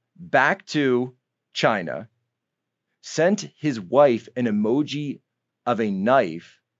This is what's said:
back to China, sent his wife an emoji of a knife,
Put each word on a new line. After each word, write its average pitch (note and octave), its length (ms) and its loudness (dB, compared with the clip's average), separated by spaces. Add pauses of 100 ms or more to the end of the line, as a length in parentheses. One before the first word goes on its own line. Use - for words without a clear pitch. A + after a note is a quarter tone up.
(160)
back C#3 480 0
to B2+ 480 0 (400)
China, F#2+ 560 -2 (920)
sent F3 460 0 (100)
his C#3 220 -4
wife A#2+ 560 2
an B2 100 -2
emoji B2+ 760 -2 (440)
of A#2+ 140 -2
a G#2+ 120 -2
knife, G2 680 0 (200)